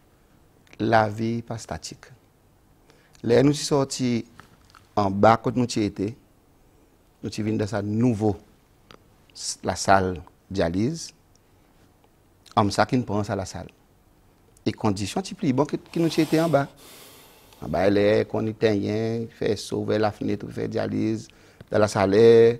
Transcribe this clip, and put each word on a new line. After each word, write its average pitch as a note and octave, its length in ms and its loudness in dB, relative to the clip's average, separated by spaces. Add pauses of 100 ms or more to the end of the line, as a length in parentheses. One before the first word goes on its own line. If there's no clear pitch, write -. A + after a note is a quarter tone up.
(800)
la A2 300 2
vie A2+ 320 -6
pas A#2 160 -10
statique. - 480 -14 (1160)
Là, A#2+ 220 4
nous C#3+ 80 6
sommes D3 280 -2
sortis B2+ 440 -2 (720)
en G2+ 160 0
bas G#2 240 6
quand B2 220 -4
nous B2 80 0
étions, G#2 500 -4 (1080)
nous A2 80 -10
sommes G#2+ 140 -6
venus A2 120 -2
dans G#2+ 100 -4
sa G2+ 140 -4
nouveau, G#2+ 560 0 (1300)
la F#2+ 120 -4
salle F#2 460 0 (300)
dialyse. F#2+ 600 -2 (1400)
Comme G#2 140 2
ça, G#2+ 160 2
qui - 100 -4
nous B2 80 0
prend G#2 200 -4
à G2+ 120 -6
la F#2+ 100 -6
salle. F2 240 -14 (920)
Et A2 80 -2
conditions, G#2 520 -4
tu - 100 -12
plies, D#3+ 180 -2
bon, C#3 140 2
que, - 120 -8
que - 220 -8
nous E3 200 0
étions D#3+ 240 0
en E3 60 0
bas. C#3 180 2 (920)
En - 80 -12
bas, D#2+ 200 0
elle G2+ 100 4
est, G#2+ 300 2
qu'on A2 180 -4
éteignait, A2 840 -2
fait A2 240 -4
sauver G#2 420 -4
la G#2+ 140 0
fenêtre, G#2 400 -6
fait A2+ 160 -6
dialyse, G#2+ 600 -4 (440)
dans G#2+ 80 2
la G#2 80 4
salle, G2 240 2 (480)